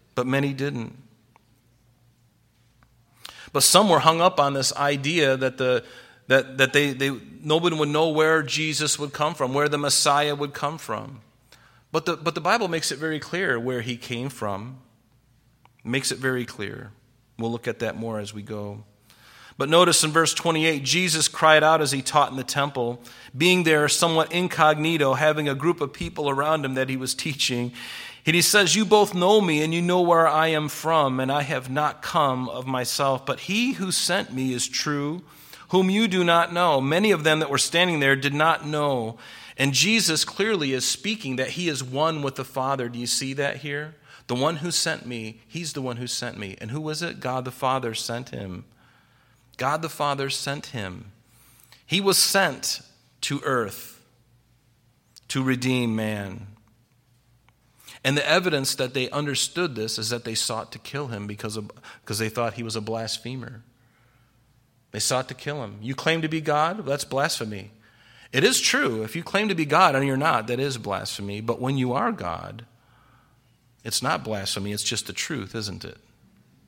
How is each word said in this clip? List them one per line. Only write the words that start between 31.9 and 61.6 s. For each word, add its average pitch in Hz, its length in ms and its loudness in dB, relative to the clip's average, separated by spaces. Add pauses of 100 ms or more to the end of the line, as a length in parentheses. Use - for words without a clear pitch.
come 131 480 0
of 127 180 -8
myself, 131 600 0
but 127 140 -4
he 226 320 0
who 180 200 -4
sent - 400 -2
me 131 220 -2
is 120 120 -2
true, 147 560 -4 (460)
whom 185 220 4
you 214 180 4
do 180 160 2
not 170 260 4
know." 170 300 4
Many 170 300 2
of 156 140 4
them 156 160 4
that 143 100 -2
were 139 80 2
standing 170 420 2
there 139 160 6
did 139 180 0
not 151 320 2
know. 139 520 -2 (400)
And 135 160 2
Jesus 170 500 2
clearly 190 480 -2
is 127 140 -2
speaking 202 500 -6
that 127 140 -4
he 175 180 -4
is 135 160 -4
one 147 380 -2
with 135 140 -4
the 131 80 -8
Father. 131 440 -2
Do 120 100 -8
you 120 80 -6
see 135 280 -4
that 139 240 -2
here? 147 380 -10 (300)
The 123 80 -2
one 147 220 0
who 165 140 -6
sent 160 340 -2
me, 113 420 -10
he's 160 280 -10
the 139 80 -6
one 123 160 -6
who 123 80 -8
sent 117 320 -8
me. 98 200 -10
And 110 120 -10
who 147 100 -6
was 156 220 -6
it? - 180 -8
God 127 240 -4
the 127 60 -8
Father 127 420 -2
sent 117 380 -8
him. 101 340 -10 (960)
God 147 240 -2
the 160 80 -6
Father 139 400 -2
sent 143 380 -6
him. 98 440 -10 (720)
He 185 160 0
was 196 160 2
sent - 640 2 (400)
to 139 240 -4
earth 120 580 -4 (1300)
to 135 140 -2
redeem 127 520 0
man. 101 520 -6 (1600)
And 139 140 2
the 143 100 0
evidence 156 500 2
that 127 180 -4
they 127 160 -2
understood 147 640 -2
this 110 240 -4
is 110 100 -6
that 117 160 -4
they 113 100 -8
sought - 380 -4
to 117 60 -16
kill 139 300 -8
him 104 180 -8
because 107 320 -8
of, 104 120 -10 (300)